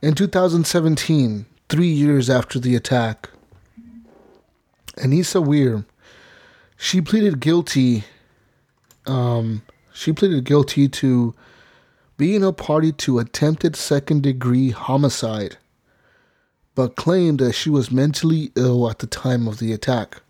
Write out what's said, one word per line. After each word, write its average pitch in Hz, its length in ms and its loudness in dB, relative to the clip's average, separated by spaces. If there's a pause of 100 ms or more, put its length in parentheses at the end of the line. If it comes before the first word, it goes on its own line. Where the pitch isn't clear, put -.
In 151 140 2
two 196 120 0
thousand 175 400 2
seventeen, 147 760 0 (240)
three 170 200 2
years 143 420 2
after 127 280 0
the 123 160 0
attack, 117 540 -2 (1700)
Anissa 165 480 0
Weir, 135 400 2 (920)
she - 260 -2
pleaded 202 380 0
guilty, 131 640 2 (1000)
um, 117 560 -2 (300)
she - 220 -4
pleaded 160 300 0
guilty 139 440 2
to 123 460 0 (840)
being 196 260 0
a 190 100 2
party 156 400 0
to 131 260 0
attempted 151 580 0
second-degree 135 960 0
homicide, 113 880 -2 (1160)
but 127 220 -2
claimed 165 440 0
that 123 120 0
she - 160 -6
was 139 220 0
mentally 151 680 0
ill 123 320 2
at 110 120 -8
the 113 60 -8
time 123 400 -4
of 110 120 -6
the 113 140 -4
attack. 110 580 -6